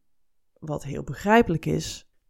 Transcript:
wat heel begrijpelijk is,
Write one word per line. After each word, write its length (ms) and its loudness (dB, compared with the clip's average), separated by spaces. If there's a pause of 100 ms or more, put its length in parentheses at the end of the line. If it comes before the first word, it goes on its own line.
(600)
wat 240 -6
heel 200 -8
begrijpelijk 640 2
is, 440 -4 (200)